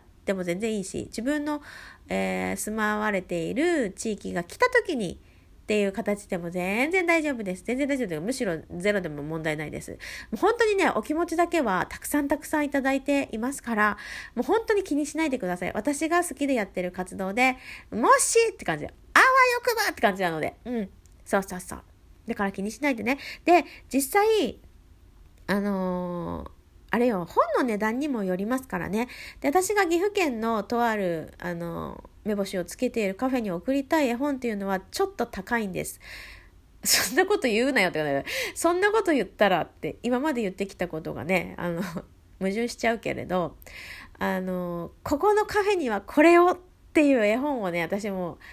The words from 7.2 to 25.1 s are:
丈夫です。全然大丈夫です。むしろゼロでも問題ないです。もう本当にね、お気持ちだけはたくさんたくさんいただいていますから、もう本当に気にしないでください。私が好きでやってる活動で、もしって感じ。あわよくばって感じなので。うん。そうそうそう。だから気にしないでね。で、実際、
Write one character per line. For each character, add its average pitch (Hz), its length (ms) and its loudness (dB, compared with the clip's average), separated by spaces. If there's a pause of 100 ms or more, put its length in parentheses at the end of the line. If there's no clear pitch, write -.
丈 302 80 -2
夫 233 120 -4
で 185 140 -4
す。 - 80 -16
全 254 140 -2
然 277 100 0
大 285 80 0
丈 254 80 -2
夫 190 40 -4
で 165 80 -4
す。 151 40 -4
む 208 140 -4
し 247 100 -4
ろ 170 140 -2 (180)
ゼ 190 160 0
ロ 202 80 2
で 170 80 -6
も 147 140 -8
問 156 200 -6
題 156 140 -2
な 156 80 -6
い 147 60 -8
で 151 100 -8
す。 - 120 -12
も - 40 -12 (380)
う - 20 -6
本 427 220 4
当 466 80 4
に 415 100 2
ね、 320 140 4
お 226 120 -2
気 302 120 -4
持 339 100 0
ち 320 120 -4
だ 339 100 4
け 339 160 0
は 185 260 2
た - 100 -14
く - 60 -16
さ 294 160 0
ん 285 80 -2
た 294 80 2
く 294 80 -12
さ 311 140 -2
ん 294 80 0
い 285 40 -4
た 277 120 0
だ 269 100 2
い 269 80 0
て 277 320 0
い 220 60 -6
ま 240 140 -2
す - 100 -12
か 233 120 -4
ら、 208 220 2 (380)
も 240 80 -2
う - 20 0
本 403 220 2
当 440 80 2
に 392 80 2
気 311 120 -2
に 285 120 0
し - 100 -8
な 320 80 0
い 302 60 0
で 262 80 -2
く 180 80 -4
だ 180 100 -2
さ 180 100 -4
い。 - 80 -4
私 294 360 -2
が 349 120 4
好 349 120 -4
き 285 120 -2
で 277 60 2
や 220 120 2
っ - 20 -4
て 185 160 -6
る 180 100 -4
活 185 240 -8
動 190 160 -4
で、 254 240 2 (340)
も 240 180 2 (100)
し - 180 2 (160)
っ - 40 -14
て - 100 -10
感 156 120 -2
じ。 147 60 -8
あ - 40 -8
わ - 40 -14
よ - 20 -20 (680)
く 480 120 0
ば 415 160 0
っ - 40 -12
て - 80 -4
感 208 140 2
じ 196 60 -4
な 175 100 0
の 156 80 -4
で。 - 140 -4 (120)
う 240 160 -4
ん。 190 60 -6 (360)
そ 202 140 0
う 196 40 2
そ 185 140 -8
う 180 40 -8
そ - 160 -12
う。 - 60 -16 (440)
だ 233 80 -4
か 202 100 -2
ら 196 80 -2
気 196 100 -8
に 214 80 -4
し - 120 -10
な 285 80 2
い 247 60 -2
で 208 60 -8
ね。 262 160 0 (280)
で、 330 180 8 (260)
実 277 300 2
際、 427 380 2 (880)